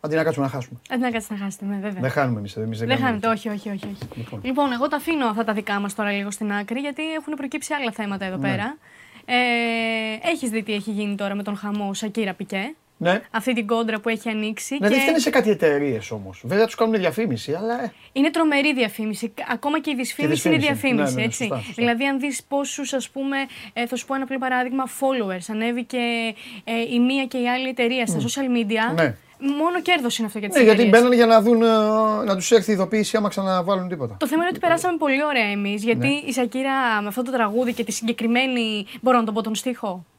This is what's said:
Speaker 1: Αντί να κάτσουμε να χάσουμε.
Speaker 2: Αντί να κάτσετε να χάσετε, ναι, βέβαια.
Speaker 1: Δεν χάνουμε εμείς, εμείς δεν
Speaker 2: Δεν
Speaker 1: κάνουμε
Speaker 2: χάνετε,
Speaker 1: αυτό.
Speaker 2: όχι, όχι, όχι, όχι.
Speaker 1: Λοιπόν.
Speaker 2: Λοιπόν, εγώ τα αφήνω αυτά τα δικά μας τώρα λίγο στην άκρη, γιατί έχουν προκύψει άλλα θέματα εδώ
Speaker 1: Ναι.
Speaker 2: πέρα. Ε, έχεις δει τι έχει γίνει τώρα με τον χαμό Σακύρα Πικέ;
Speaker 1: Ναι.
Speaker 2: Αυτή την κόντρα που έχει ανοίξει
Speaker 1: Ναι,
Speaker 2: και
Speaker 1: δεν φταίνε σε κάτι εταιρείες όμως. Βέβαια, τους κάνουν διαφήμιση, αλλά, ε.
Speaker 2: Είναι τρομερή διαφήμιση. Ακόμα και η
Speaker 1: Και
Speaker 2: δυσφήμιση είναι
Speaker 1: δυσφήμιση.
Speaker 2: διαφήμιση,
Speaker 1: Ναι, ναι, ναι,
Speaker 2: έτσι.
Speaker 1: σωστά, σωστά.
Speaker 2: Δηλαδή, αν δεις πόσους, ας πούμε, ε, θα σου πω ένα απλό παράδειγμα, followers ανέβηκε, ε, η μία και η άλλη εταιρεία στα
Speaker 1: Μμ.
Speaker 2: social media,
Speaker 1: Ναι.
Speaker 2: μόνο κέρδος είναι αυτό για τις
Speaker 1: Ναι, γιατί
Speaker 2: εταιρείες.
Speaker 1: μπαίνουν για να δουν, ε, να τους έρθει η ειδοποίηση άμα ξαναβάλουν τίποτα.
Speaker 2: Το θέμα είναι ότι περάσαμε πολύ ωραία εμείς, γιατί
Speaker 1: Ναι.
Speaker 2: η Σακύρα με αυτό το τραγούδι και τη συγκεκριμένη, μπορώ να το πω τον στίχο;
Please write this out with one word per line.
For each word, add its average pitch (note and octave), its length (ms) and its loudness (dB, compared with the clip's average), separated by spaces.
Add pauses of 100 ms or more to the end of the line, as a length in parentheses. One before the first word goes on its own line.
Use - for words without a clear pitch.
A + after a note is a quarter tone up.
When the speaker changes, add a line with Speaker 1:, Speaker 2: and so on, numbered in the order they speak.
Speaker 1:
Αντί D#3 140 -4
να D#3+ 100 2
κάτσουμε C#3+ 220 0
να C3 60 -4
χάσουμε. B2+ 260 -10 (120)
Speaker 2:
Αντί B3 120 -2
να B3+ 80 0
κάτσετε A3 240 -6
να G3 100 -8
χάσετε, G3 200 -8
ναι, G3+ 180 -4
βέβαια. G3 180 -6
Speaker 1:
Δεν B2+ 100 0
χάνουμε B2+ 280 0
εμείς, G2+ 180 -8
εμείς A2 220 -6
δεν A2+ 100 -4
Speaker 2:
Δεν C4 80 4
Speaker 1:
κάνουμε C4 100 0 (140)
Speaker 2:
χάνετε, A3+ 80 0
Speaker 1:
αυτό. A3 220 -2
Speaker 2:
όχι, G#3 80 -6
όχι, G3 180 -10
όχι, G3+ 180 -10
όχι. - 200 -12
Speaker 1:
Λοιπόν. - 280 -10
Speaker 2:
Λοιπόν, C4 300 0
εγώ B3 160 -2
τα D4 80 -2
αφήνω D4 300 0
αυτά A3 180 0
τα A3 80 -2
δικά G3+ 280 -2
μας G3+ 140 -4
τώρα G#3 180 -2
λίγο G3+ 180 -4
στην G#3 220 -4
άκρη, G#3 280 -4
γιατί D4 320 -6
έχουν D4+ 220 -6
προκύψει C#4+ 400 -6
άλλα C4 180 -2
θέματα G3 320 -6
εδώ F#3+ 120 -6
Speaker 1:
Ναι. F#3 140 0
Speaker 2:
πέρα. A#3 260 -2 (560)
Ε, A3+ 960 0
έχεις D#4+ 220 0
δει A3 120 -2
τι G#3+ 120 -6
έχει G3+ 160 -4
γίνει G3+ 240 -2
τώρα G3+ 200 -4
με G3+ 80 -4
τον G3+ 140 -4
χαμό G3+ 380 -4
Σακύρα G#3 400 -4
Πικέ; G3 400 -6 (220)
Speaker 1:
Ναι. F3+ 240 2 (100)
Speaker 2:
Αυτή A3+ 220 -2
την A3 140 0
κόντρα A3+ 340 0
που A3+ 80 -2
έχει A3+ 200 -4
ανοίξει G#3+ 520 -4
Speaker 1:
Ναι, G3 80 4
Speaker 2:
και G#3 60 4
Speaker 1:
δεν C4+ 80 4
φταίνε D#4+ 160 4
σε C4+ 120 2
κάτι A3 200 4
εταιρείες C#3+ 600 2
όμως. G2 340 -10
Βέβαια, F#3+ 200 4
τους A3 100 -2
κάνουν A3+ 240 2
διαφήμιση, D#3+ 540 0
αλλά, A3+ 300 -4
ε. A#3 100 -6 (200)
Speaker 2:
Είναι C#4+ 180 4
τρομερή D4+ 440 2
διαφήμιση. A3 580 -2 (200)
Ακόμα C#4+ 280 -2
και D#4 100 -6
η - 20 -2
Speaker 1:
Και B3+ 60 -2
Speaker 2:
δυσφήμιση D4+ 500 0
είναι D#4 80 6
Speaker 1:
δυσφήμιση. C#4 240 2 (120)
Speaker 2:
διαφήμιση, - 220 2
Speaker 1:
Ναι, B3+ 60 -2
ναι, - 0 -
ναι, A3 60 0
Speaker 2:
έτσι. A3+ 160 -4
Speaker 1:
σωστά, G3 140 -2
σωστά. A#2 200 -8
Speaker 2:
Δηλαδή, A#3 300 2
αν C#4 140 0
δεις C4+ 280 -4
πόσους, C#4 440 -4
ας C4 180 -4
πούμε, C4+ 260 -4 (360)
ε, A#3+ 140 -2
θα B3 100 -6
σου A#3 100 -8
πω C4+ 80 -4
ένα C4+ 100 -2
απλό C4+ 140 -6
παράδειγμα, B3+ 480 0
followers A3 640 -2
ανέβηκε, A#3+ 480 -4 (680)
ε, A3 80 -6 (220)
η A#3+ 60 4
μία C4 260 2
και B3+ 120 -6
η A#3+ 100 0
άλλη B3+ 200 -2
εταιρεία B3 380 0
στα F3 120 -2
Speaker 1:
Μμ. - 60 -2
Speaker 2:
social B3 340 -2
media, A3 360 0
Speaker 1:
Ναι. D#3 200 2 (440)
Speaker 2:
μόνο E4+ 240 0
κέρδος D#4+ 360 2
είναι A3+ 80 -2
αυτό G#3 120 -6
για G#3 100 -6
τις B3+ 80 0
Speaker 1:
Ναι, C4+ 80 8
γιατί G#3+ 160 10
Speaker 2:
εταιρείες. A3+ 220 10
Speaker 1:
μπαίνουν B3 140 6
για A#3 100 8
να A3+ 160 10
δουν, A3+ 200 6
ε, A3+ 40 6 (580)
να G3+ 120 2
τους F3+ 140 -2
έρθει A3 200 6
η - 40 4
ειδοποίηση G3 420 0
άμα G#3 120 2
ξαναβάλουν F#3 600 0
τίποτα. C#3+ 300 -6
Speaker 2:
Το D#4 80 0
θέμα D4+ 140 2
είναι F4 100 0
ότι - 100 -4
περάσαμε E4+ 360 2
πολύ D4 280 2
ωραία C4 260 2
εμείς, G3+ 340 -2
γιατί A#3 220 0
Speaker 1:
Ναι. C#4+ 220 0
Speaker 2:
η C4 40 -4
Σακύρα B3+ 680 0
με G#3 60 -4
αυτό A3+ 140 -4
το B3 80 -4
τραγούδι A#3+ 420 0
και A#3 120 -2
τη A3 80 -6
συγκεκριμένη, A#3 960 -2 (140)
μπορώ B3 180 4
να A3+ 60 2
το A3 80 -4
πω G#3+ 100 -2
τον A3 120 -4
στίχο; G3+ 500 -6 (140)